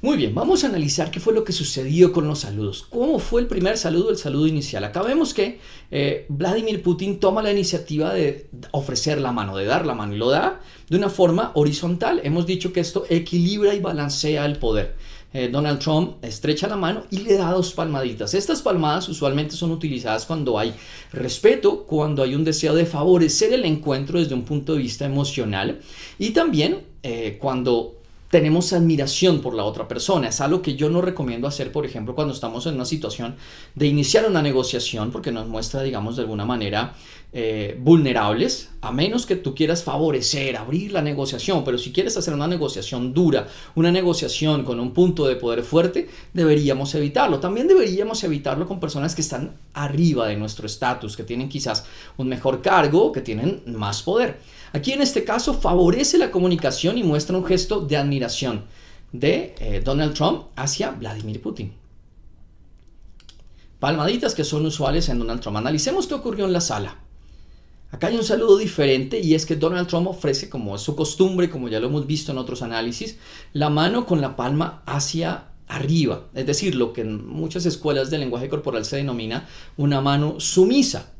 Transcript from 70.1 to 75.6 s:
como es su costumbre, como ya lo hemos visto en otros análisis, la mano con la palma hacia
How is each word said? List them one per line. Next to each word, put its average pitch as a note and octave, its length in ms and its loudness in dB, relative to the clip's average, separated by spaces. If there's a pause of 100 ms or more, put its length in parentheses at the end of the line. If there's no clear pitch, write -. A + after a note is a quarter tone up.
como G#2 280 -8
es G2+ 60 -8
su D3 120 -4
costumbre, F3 560 2
como C3 180 -6
ya A2 120 0
lo B2 80 0
hemos C#3+ 180 -2
visto D3 240 -4
en C3+ 80 -4
otros B2+ 240 -6
análisis, A#2 560 -6 (340)
la D3 180 2
mano F#3 360 2
con E3 140 2
la C3+ 160 -4
palma D3 500 -2
hacia D#3+ 600 -4 (200)